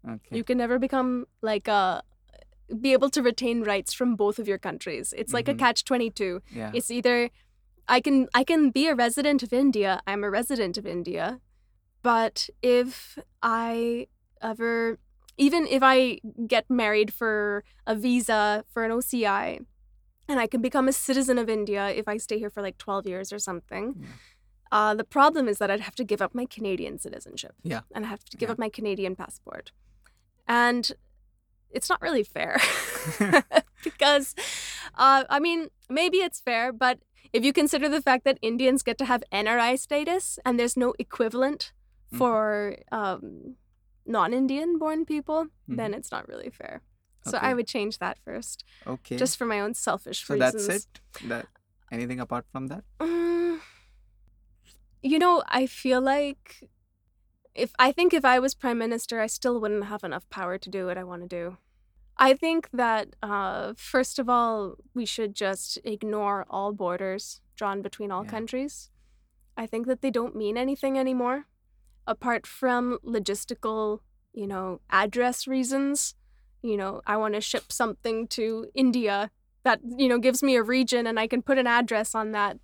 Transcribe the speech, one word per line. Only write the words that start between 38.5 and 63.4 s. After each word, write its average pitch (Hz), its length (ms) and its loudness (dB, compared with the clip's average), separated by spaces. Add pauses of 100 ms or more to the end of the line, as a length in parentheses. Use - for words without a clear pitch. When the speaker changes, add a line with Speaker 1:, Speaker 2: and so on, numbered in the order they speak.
Speaker 2:
get 233 160 -4
to 269 80 -2
have 240 160 2 (100)
N 208 160 0
R 233 100 2
I 240 180 2
status 302 680 -2
and 247 160 2
there's 240 160 0
no 247 220 2
equivalent 247 760 -2 (400)
Speaker 1:
Mm-hmm. 240 60 -10
Speaker 2:
for, 214 580 0 (160)
um, 202 640 -6 (480)
non-Indian 262 760 0
born 311 280 -2
people, 311 400 -2 (200)
then 143 260 -4
Speaker 1:
Mm-hmm. - 60 -4
Speaker 2:
it's - 120 -14
not - 180 -10
really - 220 -12
fair. - 320 -16 (420)
So 220 140 -4
Speaker 1:
Okay. - 80 0
Speaker 2:
I 262 80 2
would 240 140 -2
change 214 300 -4
that 185 260 -6
first. - 400 -12 (220)
Speaker 1:
Okay. - 300 -8
Speaker 2:
Just 254 220 -2
for 247 80 -4
my 214 140 -2
own 208 140 -4
selfish - 520 -6
Speaker 1:
So 143 80 -2
Speaker 2:
reasons. 123 320 2
Speaker 1:
that's 196 180 -2
it? - 160 -20 (280)
That, 117 180 -8 (440)
anything 120 300 -6
apart 120 320 -6
from 131 140 -8
that? 160 160 -10 (180)
Speaker 2:
Mm, 339 600 -2 (1400)
you 285 160 2
know, 349 300 6
I 262 180 2
feel 254 340 0
like 277 680 -2 (840)
if, - 240 -4
I 262 140 6
think 349 220 4
if 285 100 2
I 254 140 6
was 262 160 0
Prime 240 240 -4
Minister, 233 420 -4
I 220 60 0
still 240 340 -2
wouldn't 208 260 -2
have 208 180 -10
enough 165 260 -8
power 180 280 -6
to 185 120 -14
do 185 160 -6
what 180 120 -4
I 185 60 -10
wanna 175 220 -14
do. 180 320 -8 (580)
I 269 180 8
think 330 380 0
that, 233 360 0 (140)
uh, 202 540 -4